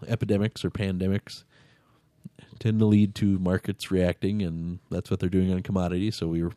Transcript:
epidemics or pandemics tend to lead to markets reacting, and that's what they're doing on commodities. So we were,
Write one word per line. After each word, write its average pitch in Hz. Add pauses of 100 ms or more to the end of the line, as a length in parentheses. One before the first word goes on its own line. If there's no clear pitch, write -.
epidemics 107
or 90
pandemics 95 (1160)
tend 110
to 110
lead 104
to 98
markets 92
reacting, 95
and 85 (120)
that's 87
what 95
they're 90
doing 92
on 92
commodities. 95
So 85
we 82
were, 85